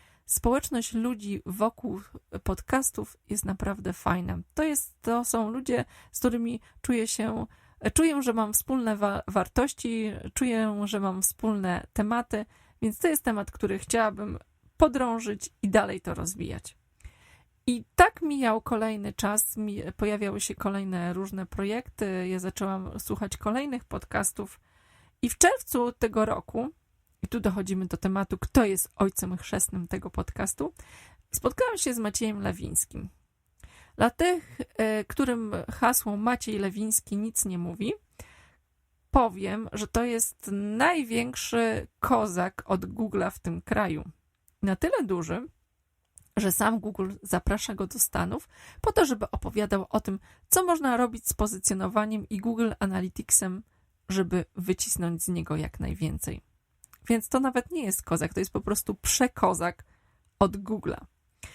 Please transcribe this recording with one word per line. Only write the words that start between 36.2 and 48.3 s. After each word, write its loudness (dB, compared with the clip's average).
Lewiński -2
nic -2
nie -2
mówi, -4
powiem, 2
że -4
to 2
jest -2
największy 0
kozak 2
od 0
Google'a -2
w -16
tym -6
kraju. 0
Na 2
tyle 2
duży, -2
że 4
sam 2
Google -4
zaprasza 0
go -4
do -10
Stanów -2